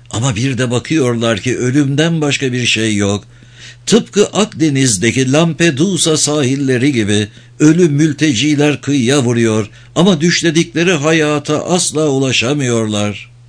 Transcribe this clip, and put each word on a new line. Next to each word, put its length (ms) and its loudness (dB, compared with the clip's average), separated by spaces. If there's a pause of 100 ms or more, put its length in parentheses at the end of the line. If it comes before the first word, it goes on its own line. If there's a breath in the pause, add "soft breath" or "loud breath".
(120 loud breath)
Ama 240 -2
bir 220 -4
de 140 -2
bakıyorlar 680 -2
ki 180 -4
ölümden 640 0
başka 320 -2
bir 120 -2
şey 300 0
yok. 300 0 (600 loud breath)
Tıpkı 420 2
Akdeniz'deki 1040 0
Lampedusa 840 0
sahilleri 760 0
gibi 340 0 (320 loud breath)
ölü 300 4
mülteciler 920 0
kıyıya 400 0
vuruyor 480 0 (260 loud breath)
ama 260 2
düşledikleri 680 0
hayata 760 0
asla 440 0
ulaşamıyorlar. 1200 -2 (200)